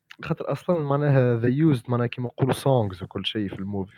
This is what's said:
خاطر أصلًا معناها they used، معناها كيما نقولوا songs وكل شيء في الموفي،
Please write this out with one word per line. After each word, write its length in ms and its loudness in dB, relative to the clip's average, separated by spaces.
خاطر 280 -8
أصلًا 280 -2
معناها 600 2
they 360 4
used، 120 -10
معناها 180 0
كيما 200 -8
نقولوا 260 0
songs 500 0
وكل 220 -8
شيء 220 -2
في 80 -10
الموفي، 420 -6